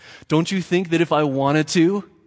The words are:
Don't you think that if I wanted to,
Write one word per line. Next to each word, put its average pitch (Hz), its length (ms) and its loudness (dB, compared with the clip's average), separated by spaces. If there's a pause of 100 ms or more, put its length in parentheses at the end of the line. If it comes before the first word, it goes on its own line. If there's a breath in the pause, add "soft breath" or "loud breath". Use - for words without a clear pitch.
(280 loud breath)
Don't 165 240 0
you 190 100 -2
think 175 280 -2
that 165 100 2
if 156 100 -2
I 151 140 2
wanted 143 440 0
to, 185 400 0 (180)